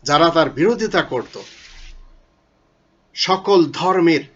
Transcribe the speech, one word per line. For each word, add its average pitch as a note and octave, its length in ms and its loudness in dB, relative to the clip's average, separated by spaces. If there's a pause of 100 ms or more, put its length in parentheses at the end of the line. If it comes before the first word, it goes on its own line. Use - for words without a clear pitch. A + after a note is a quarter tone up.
যারা D3+ 260 2
তার E3 200 2
বিরোধিতা G3 520 -2
করত, - 380 -8 (1700)
সকল F#3+ 580 2
ধর্মের E3+ 480 0 (160)